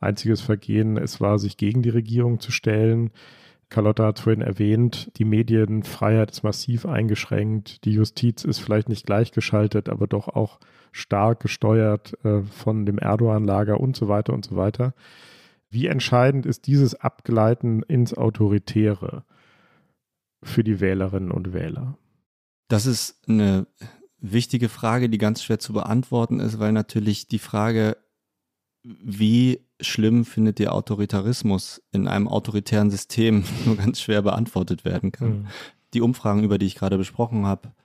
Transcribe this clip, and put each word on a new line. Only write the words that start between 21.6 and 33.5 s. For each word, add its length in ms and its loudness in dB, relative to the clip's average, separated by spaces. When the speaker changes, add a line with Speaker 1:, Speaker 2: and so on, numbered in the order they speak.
Speaker 2:
Das 180 0
ist 420 -4
eine 380 4
wichtige 520 0
Frage, 400 -2
die 80 0
ganz 240 0
schwer 160 -2
zu 160 -8
beantworten 680 0
ist, 180 -4
weil 140 0
natürlich 560 -2
die 100 -2
Frage, 600 0
wie 800 0
schlimm 460 2
findet 340 0
ihr 140 0
Autoritarismus 1120 -2
in 160 0
einem 200 0
autoritären 640 0
System, 540 0